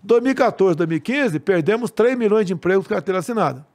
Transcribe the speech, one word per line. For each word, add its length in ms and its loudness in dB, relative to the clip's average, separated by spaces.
Dois 180 4
mil 120 0
e 20 -2
quatorze, 400 2
dois 140 -2
mil 80 -2
e 20 -2
quinze, 400 -2
perdemos 500 0
três 280 0
milhões 280 2
de 60 -6
empregos 340 0
com 80 -6
carteira 260 -4
assinada. 560 -4